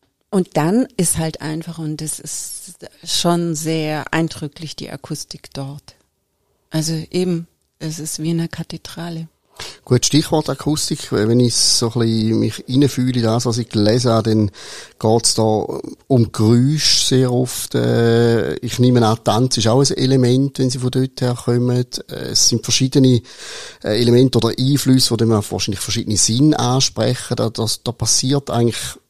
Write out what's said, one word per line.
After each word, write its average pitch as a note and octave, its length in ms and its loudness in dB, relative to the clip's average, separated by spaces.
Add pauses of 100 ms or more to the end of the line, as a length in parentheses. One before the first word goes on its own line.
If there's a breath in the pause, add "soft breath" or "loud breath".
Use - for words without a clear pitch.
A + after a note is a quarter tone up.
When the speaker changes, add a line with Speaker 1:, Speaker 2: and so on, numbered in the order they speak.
(300)
Speaker 1:
und F#3 280 0
dann F#3 280 2 (120)
ist F3+ 180 0
halt D#3+ 240 -4
einfach, D#3+ 380 -8
und D#3 240 -6
das D#3 180 -8
ist - 680 -12 (160)
schon E3+ 520 0
sehr D#3 580 -4
eindrücklich, D#3+ 640 -6
die - 140 -12
Akustik - 640 -12
dort. C#3 400 -14 (760)
Also D#3+ 240 -2 (180)
eben, F3 360 -2 (320)
es D#3+ 200 -8
ist D#3 200 -8
wie D#3 140 -2
in E3 80 0
einer E3 80 -2
Kathedrale. E3 800 -12 (560 loud breath)
Speaker 2:
Gut, - 220 2
Stichwort D#3 420 0
Akustik, - 640 -4
wenn A#2 300 2
ich A#2+ 160 2
so - 360 0
ein B2 80 -2
bisschen A2+ 380 0
mich A2 300 -2
reinfühle B2+ 500 2
in A2+ 60 0
das, A2+ 200 2
was A#2+ 140 -2
ich A#2 120 -6
gelesen A#2 420 2
habe, A2 180 2
dann G#2+ 220 2 (480 loud breath)
geht's A2+ 340 2
da A2 320 0 (400)
um A#2 240 4
Geräusche A#2+ 800 2
sehr B2+ 240 2
oft. B2 420 -4
Äh, A#2 840 2
ich A#2 200 -8
nehme B2 260 4
an, A2 200 2
Tanz A2+ 320 2
ist G#2 100 0
auch A#2 140 4
ein C#3 160 0
Element, C3 640 2
wenn C3 100 0
sie C3 80 -6
von B2+ 140 -4
dort C3 280 -2
her B2 140 0
kommen. B2 500 0 (240)
Äh, - 40 -16
es - 380 0
sind B2 120 0
verschiedene, C3 580 4 (640 loud breath)
äh, G#2+ 180 0
Elemente B2 380 4
oder A2+ 180 0
Einflüsse, C3 600 2
die A2+ 100 2
dann A2+ 40 4
wahrscheinlich G2+ 500 -2
verschiedene G#2+ 380 -4
Sinne C3+ 380 4
ansprechen. B2 800 0
Da, A2+ 140 0
das, A2 320 -4
da - 80 -6
passiert C3 600 -2
eigentlich A#2 280 0 (320)